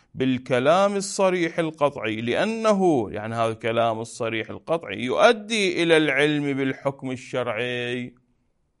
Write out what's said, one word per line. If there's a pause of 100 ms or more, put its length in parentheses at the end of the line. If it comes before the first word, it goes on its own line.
(140)
بالكلام
الصريح
القطعي،
لأنه،
يعني
هذا
الكلام
الصريح
القطعي
يؤدي
إلى
العلم
بالحكم
الشرعي، (680)